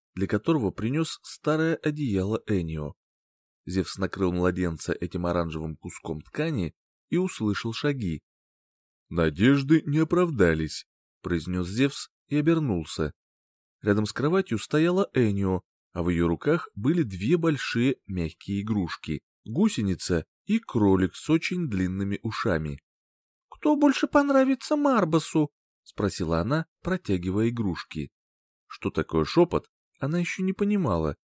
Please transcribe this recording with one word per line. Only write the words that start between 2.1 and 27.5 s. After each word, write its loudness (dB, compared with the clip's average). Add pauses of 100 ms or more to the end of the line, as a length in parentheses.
Энио. -2 (720)
Зевс -2
накрыл 0
младенца 0
этим -4
оранжевым -2
куском -10
ткани -4 (360)
и 0
услышал -2
шаги. -4 (880)
«Надежды 4
не 0
оправдались», 2 (360)
произнес -2
Зевс -2 (200)
и -2
обернулся. 0 (680)
Рядом 2
с -6
кроватью 0
стояла 0
Энио, 2 (300)
а -4
в 0
ее 4
руках 0
были 0
две 0
большие 0 (100)
мягкие -4
игрушки — -2 (240)
гусеница 0 (220)
и 0
кролик 4
с -12
очень 0
длинными -2
ушами. -2 (680)
«Кто 0
больше 4
понравится 2
Марбасу?» 2 (340)
спросила -2
она, -2 (160)
протягивая 0